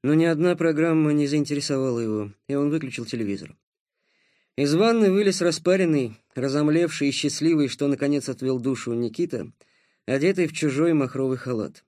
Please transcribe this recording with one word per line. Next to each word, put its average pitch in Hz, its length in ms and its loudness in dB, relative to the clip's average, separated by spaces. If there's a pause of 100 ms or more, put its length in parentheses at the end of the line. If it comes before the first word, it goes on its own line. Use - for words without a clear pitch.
но 139 100 2
ни 160 120 4
одна 165 320 2
программа 156 560 2
не 147 120 2
заинтересовала 139 760 -2
его, 107 320 -4 (160)
и 139 60 -2
он 143 140 0
выключил 139 360 -4
телевизор. 98 500 -6 (1000)
Из 143 180 2
ванны 220 340 4
вылез 196 320 2
распаренный, 160 800 0 (140)
разомлевший 151 760 0
и 135 40 0
счастливый, 147 580 0
что - 180 -2
наконец 139 400 0
отвел 131 320 -4
душу, 120 340 -4
Никита, 117 600 -4 (520)
одетый 165 420 0
в 156 60 -6
чужой 156 380 0
махровый 131 460 -2
халат. 117 500 -6